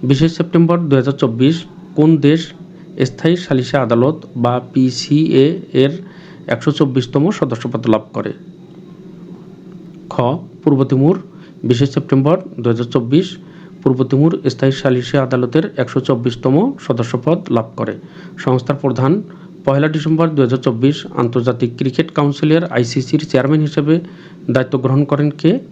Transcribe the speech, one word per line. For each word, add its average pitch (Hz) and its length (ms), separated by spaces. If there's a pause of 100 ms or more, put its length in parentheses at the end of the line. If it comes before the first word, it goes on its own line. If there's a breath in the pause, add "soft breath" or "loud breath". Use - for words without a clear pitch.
বিশে 139 280
সেপ্টেম্বর 170 420 (100)
দুই 139 120
হাজার 135 220
চব্বিশ 131 340 (420)
কোন 151 120 (160)
দেশ 160 140 (680 loud breath)
স্থায়ী 165 280 (100)
সালিসি 127 380
আদালত 120 320 (260)
বা 123 120 (180)
পিসিএ 135 760 (360)
এর 143 100 (600 loud breath)
একশো 117 240
চব্বিশতম 135 460 (140)
সদস্যপদ 117 440 (120)
লাভ 107 100 (100)
করে? 107 180 (1800)
খ, - 20 (480)
পূর্ব 139 180 (100)
তিমুর। 143 260 (520 loud breath)
বিশে 123 260
সেপ্টেম্বর 139 420 (260)
দুই 120 100
হাজার 117 220
চব্বিশ 131 320 (540 loud breath)
পূর্ব 127 180 (120)
তিমুর 151 220 (200)
স্থায়ী 135 280
সালিসি 123 440
আদালতের 127 400 (180)
একশো 127 260
চব্বিশতম 127 460 (320)
সদস্যপদ 123 520 (180)
লাভ 113 100 (120)
করে। 123 160 (500 loud breath)
সংস্থার 127 380
প্রধান 131 300 (520 loud breath)
পয়লা 139 300
ডিসেম্বর 156 400
দুই 143 120
হাজার 127 200
চব্বিশ 131 300 (260)
আন্তর্জাতিক 120 560
ক্রিকেট 135 380
কাউন্সিলের 151 460 (140)
আইসিসির 131 540
চেয়ারম্যান 139 360
হিসেবে 151 280 (600 loud breath)
দায়িত্ব 131 200 (100)
গ্রহণ 131 260
করেন 147 180 (120)
কে? 160 120 (200)